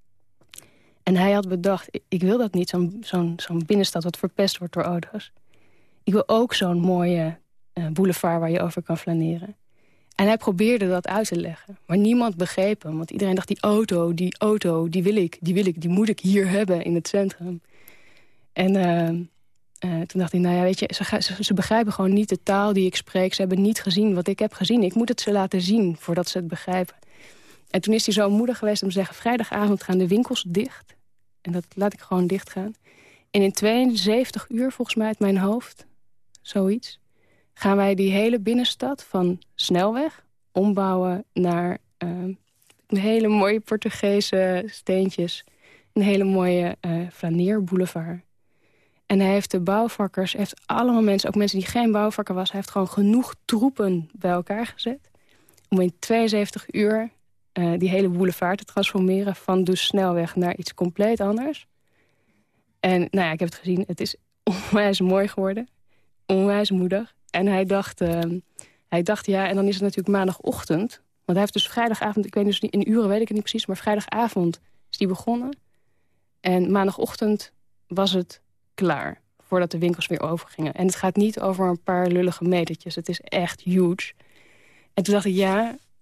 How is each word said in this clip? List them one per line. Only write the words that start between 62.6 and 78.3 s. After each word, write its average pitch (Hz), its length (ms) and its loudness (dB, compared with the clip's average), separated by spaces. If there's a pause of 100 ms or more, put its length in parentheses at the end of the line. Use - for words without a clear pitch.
En, 185 200 2
nou 180 260 0
ja, 160 60 -2
ik 165 60 -4
heb 175 100 -2
het - 100 -16
gezien, 180 280 -2
het 175 140 -8
is - 160 -6 (540)
onwijs 202 300 2
mooi 190 280 2
geworden. 196 400 -4 (580)
Onwijs 202 440 2
moedig. 190 440 0 (200)
En 180 120 0
hij 190 180 2
dacht, 196 360 -2
ehm, 170 380 -2 (500)
hij 170 140 0
dacht, 208 240 -2
"Ja, 190 220 0
en 175 60 -2
dan 196 120 2
is 202 80 2
het 190 80 -6
natuurlijk 202 340 0
maandagochtend." 190 760 -2 (100)
Want - 380 -4
hij - 0 -
heeft 202 140 0
dus 208 160 0
vrijdagavond, 214 580 -2
ik - 80 -8
weet 202 100 2
dus 202 160 0
niet, 214 120 -4
in 202 180 0
uren 220 180 2
weet 202 120 2
ik 226 80 -2
het 208 80 -4
niet 208 100 -4
precies... - 200 -6
maar 190 100 -4
vrijdagavond 208 840 -2 (300)
is - 80 -8
die 202 80 0
begonnen. 240 500 -4 (840)
En 180 320 2
maandagochtend 202 800 -2 (340)
was 196 260 0
het 180 280 -4 (340)